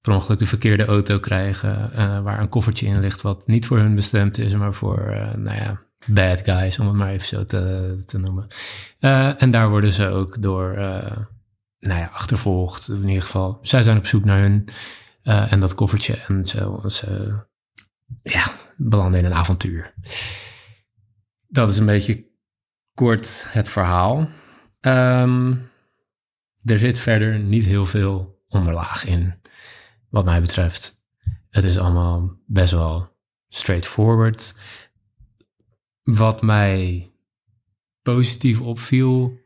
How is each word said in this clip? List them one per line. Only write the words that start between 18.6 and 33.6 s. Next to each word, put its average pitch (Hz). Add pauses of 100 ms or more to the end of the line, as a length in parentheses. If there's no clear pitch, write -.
belanden 98
in 87
een 90
avontuur. 85 (1500)
Dat 117
is 98
een 107
beetje 104 (680)
kort 117
het 104
verhaal. 98 (520)
Ehm, 127 (1080)
er 110
zit 123
verder 110
niet 104
heel 98
veel 95
onderlaag 85
in, 90 (720)
wat 101
mij 87
betreft. - (460)
Het 98
is 92
allemaal 87
best 90
wel 82 (320)
straightforward. 110 (1500)